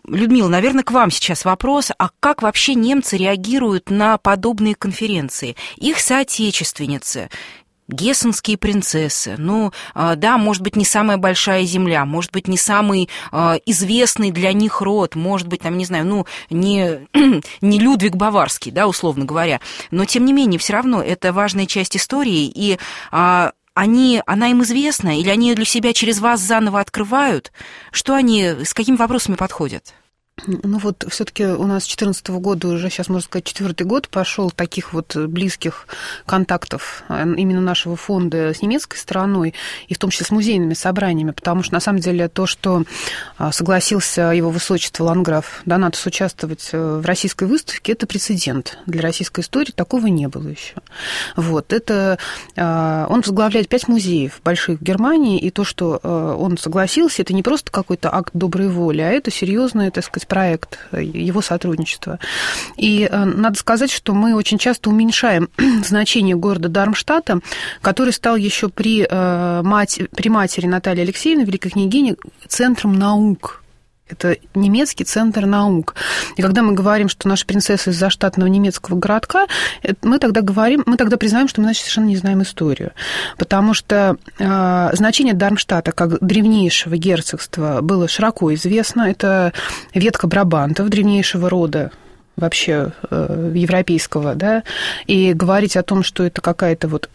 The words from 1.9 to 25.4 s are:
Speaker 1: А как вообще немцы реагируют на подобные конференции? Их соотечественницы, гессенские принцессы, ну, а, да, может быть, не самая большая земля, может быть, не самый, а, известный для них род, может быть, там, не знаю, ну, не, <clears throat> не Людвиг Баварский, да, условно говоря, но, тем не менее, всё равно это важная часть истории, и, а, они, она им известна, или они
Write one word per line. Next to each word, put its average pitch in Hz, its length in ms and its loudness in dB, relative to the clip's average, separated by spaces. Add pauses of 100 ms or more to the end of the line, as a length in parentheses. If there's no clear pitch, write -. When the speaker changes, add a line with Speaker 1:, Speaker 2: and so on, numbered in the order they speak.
Speaker 1:
А 180 120 0 (100)
как 294 220 0
вообще 226 340 0
немцы 247 420 2
реагируют 196 720 0
на 208 280 2
подобные 208 580 0
конференции? 180 800 -4 (220)
Их 302 220 0
соотечественницы, 165 1300 -2 (580)
гессенские 214 720 0
принцессы, 160 800 -2
ну, 202 340 0 (220)
а, 165 220 0
да, 220 220 2
может 208 260 0
быть, 202 120 -4
не 208 100 4
самая 208 320 2
большая 190 460 2
земля, 175 420 0
может 165 260 -4
быть, 190 160 -4
не 185 100 0
самый, 202 520 2 (220)
а, 165 340 2
известный 214 640 2
для 180 220 0
них 208 280 2
род, 196 340 0
может 175 320 -2
быть, 175 140 -4
там, 170 160 -4
не 180 80 -2
знаю, 170 200 -2
ну, 196 200 0 (240)
не, 175 640 0
<clears throat> 269 480 4
не 208 180 4
Людвиг 208 360 4
Баварский, 185 560 0
да, 185 160 2
условно 151 380 -2
говоря, 156 340 -2 (320)
но, 185 140 0
тем 247 200 2
не 277 80 4
менее, 233 260 4
всё 202 140 -2
равно 233 280 0
это 180 300 -2
важная 196 360 0
часть - 280 -4
истории, 196 580 0
и, 196 260 0 (320)
а, 175 400 4 (240)
они, 233 500 4
она 214 240 0
им 247 140 4
известна, 233 560 0
или 180 100 0
они 226 180 2